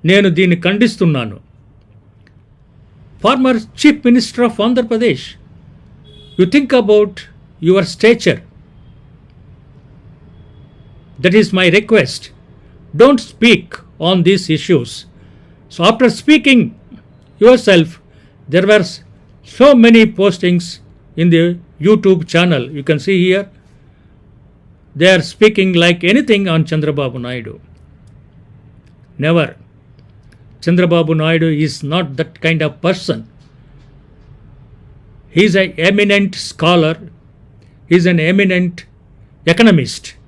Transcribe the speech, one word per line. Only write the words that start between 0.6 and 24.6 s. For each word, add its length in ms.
ఖండిస్తున్నాను. 720
Former 320
Chief 160
Minister 420
of 60
Andhra 240
Pradesh, 340
you 160
think 160
about 340
your 140
stature. 460
That 180
is 80
my 80
request. 440
Don't 180
speak 340
on 80
these 180
issues. 320
So 140
after 260
speaking 720
yourself, 640
there 180
were 140
s-, 240
so 320
many 300
postings 760
in 140
the 300
YouTube 480
channel. 440
You 120
can 160
see 260
here, 240